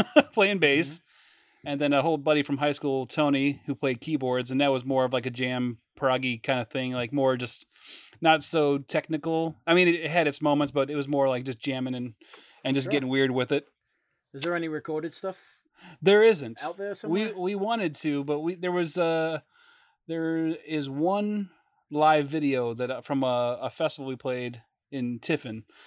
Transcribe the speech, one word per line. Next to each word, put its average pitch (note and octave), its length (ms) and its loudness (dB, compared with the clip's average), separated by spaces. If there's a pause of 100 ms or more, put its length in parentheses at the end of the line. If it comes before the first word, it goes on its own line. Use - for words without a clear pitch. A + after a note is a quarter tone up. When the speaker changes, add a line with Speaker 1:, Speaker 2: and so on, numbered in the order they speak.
(120)
Speaker 1:
<laughs> - 220 4
playing G3+ 260 2
bass. D3+ 380 2
Speaker 2:
Mm-hmm. - 40 -20 (640)
Speaker 1:
And C#3+ 140 -4
then C#3+ 120 2
a C#3 100 4
whole D#3+ 140 2
buddy D3 260 2
from C#3+ 140 -4
high D3 160 0
school, C3+ 340 -4
Tony, C#3 580 0
who C#3 80 -4
played C3 260 -2
keyboards, B2+ 520 -4
and C3 100 0
that C#3 100 4
was B2+ 140 -2
more C3 180 2
of, B2+ 100 0
like, B2 120 -2
a B2 60 -4
jam B2 480 -4 (200)
proggy B2+ 420 0
kind C3 180 0
of A#2 100 -6
thing, B2+ 220 -4
like, B2 200 -4
more C3+ 260 2
just - 280 -10 (560)
not D#3+ 220 4
so D3 340 2
technical. D#3+ 800 -4 (100)
I E3 80 4
mean, F3+ 140 6
it, E3+ 80 6
it D#3+ 160 -4
had E3 160 4
its C#3+ 160 -2
moments, D3 280 2
but C#3 200 0
it D3+ 40 -4
was C#3 120 -2
more C#3 200 2
like B2+ 160 0
just C3 160 -8
jamming C3 360 -4
and, B2 180 -8 (500)
and C3+ 120 0
just C3 100 0
Speaker 2:
Sure. - 60 -4
Speaker 1:
getting C3+ 180 0
weird C3+ 220 4
with B2 200 0
it. C#3+ 140 0 (680)
Speaker 2:
Is C3+ 80 -6
there F3 120 0
any E3 120 -4
recorded D#3 480 -6
stuff - 280 -10 (600)
Speaker 1:
There G3+ 200 8
isn't. C#3+ 400 2
Speaker 2:
out E3+ 140 -8
there G3+ 120 -8
Speaker 1:
We, G3+ 60 -10
Speaker 2:
somewhere? G#3 420 -2
Speaker 1:
we F#3 180 -2
wanted G3+ 400 -2
to, C#3+ 280 -2
but D3 180 -2
we, F3 140 -2
there F3+ 160 -4
was, F3 260 -2
uh, D#3+ 420 0 (680)
there E3 400 -2 (200)
is D3+ 200 -4
one G3 600 -2 (420)
live D3+ 360 4
video C3+ 480 0
that, B2 160 -4
uh, B2 100 -8
from C3+ 220 -2
a, B2 400 0
a B2 80 -4
festival D3 360 -4
we C3 80 -6
played B2 460 -6 (300)
in A#2+ 280 -6
Tiffin. A#2+ 440 -6 (240)